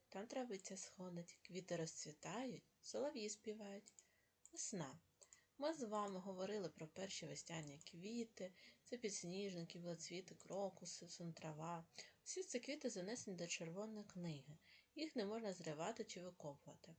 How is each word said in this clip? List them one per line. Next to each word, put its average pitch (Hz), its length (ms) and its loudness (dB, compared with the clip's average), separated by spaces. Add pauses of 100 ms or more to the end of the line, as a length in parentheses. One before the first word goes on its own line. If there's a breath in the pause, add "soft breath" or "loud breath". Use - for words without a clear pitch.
там 202 180 -2
травиця 208 500 0
сходить, 175 640 -4
квіти 180 340 0
розцвітають, 165 880 0 (180)
солов'ї 233 480 2
співають. 208 640 -4 (580 loud breath)
Весна. 160 480 0 (600 loud breath)
Ми 302 140 8
з 285 100 2
вами 208 360 4
говорили 190 500 2
про - 180 -6
перші 190 380 -2
весняні 147 540 -2 (120)
квіти, 202 600 -2 (320 loud breath)
це 247 140 -2
підсніжники, 185 840 0
білоцвіти, 175 560 -2
крокуси, 185 720 -2
сунтрава. 165 760 -2 (380 loud breath)
Всі - 200 0
ці 254 160 2
квіти 269 300 2
занесені 202 460 0
до 170 120 0
червоної 208 580 0
книги. 156 520 -2 (380 loud breath)
Їх 311 200 0
не 214 100 6
можна 214 280 2
зривати 165 500 2
чи 185 180 -4
викопувати. 156 760 -6